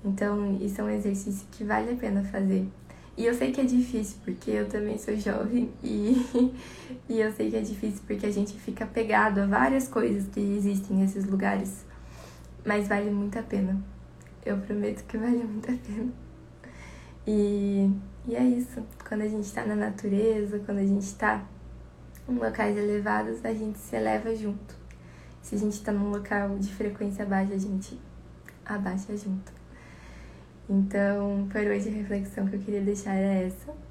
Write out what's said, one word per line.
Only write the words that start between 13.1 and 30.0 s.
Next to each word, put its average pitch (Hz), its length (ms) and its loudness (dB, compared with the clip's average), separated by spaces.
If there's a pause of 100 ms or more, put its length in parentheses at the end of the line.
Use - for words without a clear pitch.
muito 202 260 0
a 226 60 -4
pena. 196 380 0 (640)
Eu 202 120 0
prometo 208 480 -2
que - 120 -6
vale 240 260 2
muito 214 260 -4
a 254 60 2
pena. 240 360 -4 (1120)
E, 202 640 4 (380)
e 233 80 -2
é 247 80 4
isso. 247 400 2 (240)
Quando 214 140 0
a 214 60 2
gente 214 260 -2
tá 226 120 -4
na 214 100 2
natureza, 208 880 2
quando 202 140 -2
a 196 60 4
gente 196 300 2
tá 208 300 2 (840)
em 254 80 0
locais 220 400 2
elevados, 214 680 0
a 226 80 0
gente 214 240 -4
se - 180 -8
eleva 220 400 2
junto. 208 400 -6 (680)
Se - 140 -8
a - 20 0
gente 208 240 0
tá 214 100 -2
num 202 180 2
local 202 480 0
de 196 160 -2
frequência 208 520 -2
baixa, 196 280 2
a 196 40 0
gente 190 420 -4 (680)
abaixa 196 500 -4
junto. 190 480 -6 (1080)